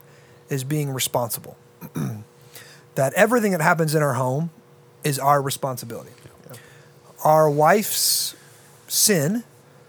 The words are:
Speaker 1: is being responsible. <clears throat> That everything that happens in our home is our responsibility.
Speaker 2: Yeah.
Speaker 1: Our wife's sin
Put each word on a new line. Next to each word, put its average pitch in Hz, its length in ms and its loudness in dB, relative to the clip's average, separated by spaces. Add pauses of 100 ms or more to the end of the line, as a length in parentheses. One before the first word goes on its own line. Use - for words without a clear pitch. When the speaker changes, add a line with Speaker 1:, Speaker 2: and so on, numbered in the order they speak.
(480)
Speaker 1:
is 135 160 -4
being 147 280 -4
responsible. 123 640 -6 (380)
<clears throat> 123 300 -8 (680)
That 139 200 -2
everything 214 380 2
that 165 80 -2
happens 160 340 2
in 156 80 2
our 139 120 0
home 135 360 -2 (540)
is 135 160 -2
our 143 200 4
responsibility. 117 720 -8 (400)
Speaker 2:
Yeah. - 60 -20 (680)
Speaker 1:
Our 156 260 6
wife's 156 840 2 (540)
sin 202 560 2 (440)